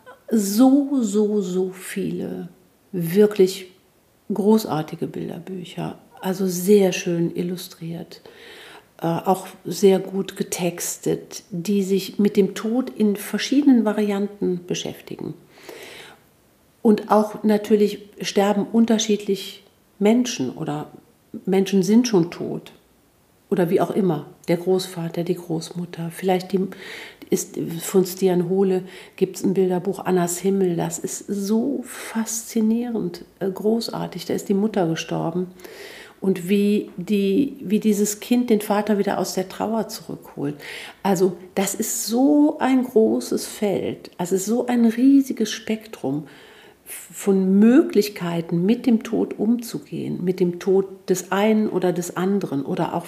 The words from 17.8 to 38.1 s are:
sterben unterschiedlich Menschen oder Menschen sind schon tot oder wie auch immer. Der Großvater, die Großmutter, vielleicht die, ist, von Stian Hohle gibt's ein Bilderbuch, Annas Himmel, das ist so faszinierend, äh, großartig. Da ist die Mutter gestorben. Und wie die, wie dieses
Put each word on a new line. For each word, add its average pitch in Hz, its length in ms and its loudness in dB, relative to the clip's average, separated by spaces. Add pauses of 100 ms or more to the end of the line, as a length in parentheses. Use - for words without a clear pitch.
sterben 196 500 2
unterschiedlich 214 920 0 (360)
Menschen 214 520 2
oder 147 400 -8 (540)
Menschen 190 360 2
sind 220 260 4
schon 175 220 2
tot - 440 -10 (760)
oder 185 200 2
wie 175 120 4
auch - 100 -2
immer. 170 340 0 (240)
Der 170 80 2
Großvater, 170 640 -2
die 170 120 -2
Großmutter, 170 760 -8
vielleicht 180 400 -2
die, 190 160 0 (680)
ist, - 240 -4 (220)
von 185 260 2
Stian 180 420 0
Hohle 185 360 0 (320)
gibt's 185 280 -4
ein 196 100 2
Bilderbuch, 185 460 0
Annas 175 380 0
Himmel, 190 380 0
das 165 240 -4
ist - 280 -8
so 220 560 -2
faszinierend, 226 1400 -4 (140)
äh, 190 100 -4
großartig. 190 760 -4
Da - 80 -4
ist 185 160 -4
die 208 40 4
Mutter 196 340 2
gestorben. 165 600 -4 (720)
Und 175 260 0
wie 202 480 2
die, 196 640 0
wie 202 220 0
dieses 208 400 0